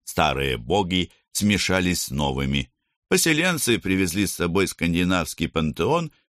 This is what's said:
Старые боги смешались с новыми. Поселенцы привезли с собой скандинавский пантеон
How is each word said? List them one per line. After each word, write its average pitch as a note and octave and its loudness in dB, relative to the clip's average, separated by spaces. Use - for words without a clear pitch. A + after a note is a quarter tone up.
Старые C#2 0
боги F2 0
смешались F#2 0
с - -10
новыми. C2+ -2
Поселенцы E3 2
привезли F#2+ 0
с - -4
собой F2 0
скандинавский F2 0
пантеон F#2+ -2